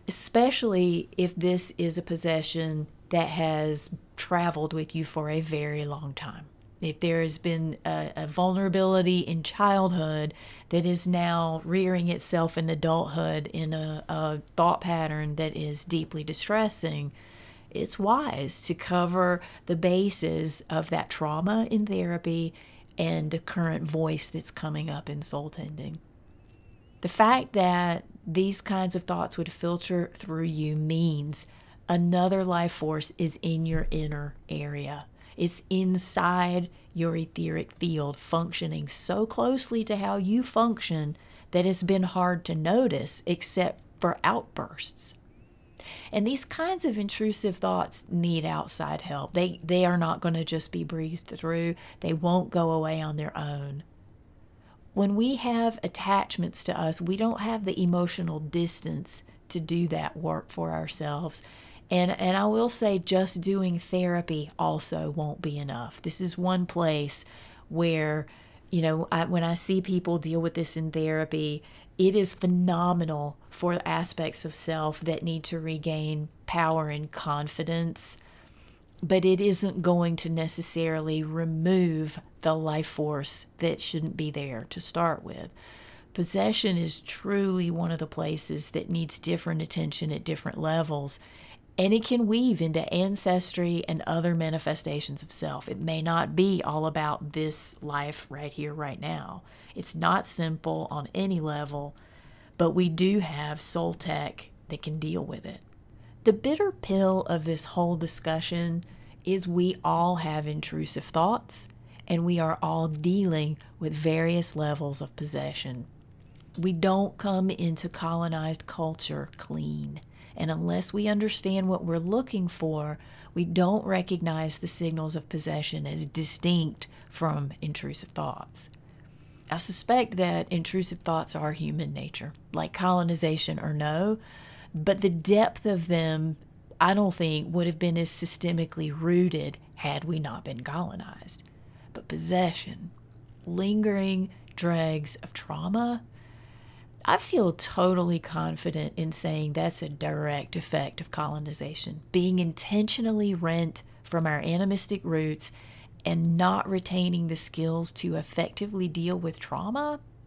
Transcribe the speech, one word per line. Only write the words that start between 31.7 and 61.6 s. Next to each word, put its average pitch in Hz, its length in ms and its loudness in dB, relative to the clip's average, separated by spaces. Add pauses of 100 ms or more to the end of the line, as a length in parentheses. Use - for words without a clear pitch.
another 180 560 4
life 170 280 2
force 156 460 -2
is 165 240 0
in 165 240 0
your 160 240 0
inner 147 440 -4 (140)
area. 147 580 -8 (300)
It's 170 340 4
inside 180 1000 2 (260)
your 165 220 0
etheric 160 640 -4
field, 151 380 0
functioning 165 720 -4
so 202 400 -2
closely 240 580 0
to 220 120 -2
how 196 200 -2
you 202 260 2
function 185 720 0 (340)
that 180 160 4
it's 185 160 2
been 185 220 4
hard 180 400 0
to 170 100 -4
notice 165 720 2
except - 540 2 (180)
for - 240 2
outbursts. - 920 -2 (920)
And 208 160 0
these 269 180 0
kinds 339 400 -2
of 233 140 0
intrusive 208 580 -2
thoughts - 540 -2
need 170 340 2
outside 156 580 -4
help. 143 300 -8
They, 180 300 0
they 180 220 4
are 175 140 4
not 165 220 0
gonna 165 240 0
just 160 280 -4
be 170 120 -2
breathed 160 420 -6
through. 170 480 -2 (260)
They 165 120 -2
won't 175 380 2
go 170 200 2
away 160 300 0
on 151 160 -4
their 151 200 -6
own. 143 460 -6 (1120)
When 202 220 2
we 247 200 2
have 233 460 0
attachments - 800 0
to 175 140 -2
us, 160 220 0
we 180 160 0
don't 220 240 0
have 220 240 -2
the 185 160 -2
emotional 175 600 2
distance 170 840 0 (240)
to - 100 -4
do 170 300 0
that 151 280 -4
work 160 340 -4
for 165 200 -4
ourselves. 160 720 -4 (480)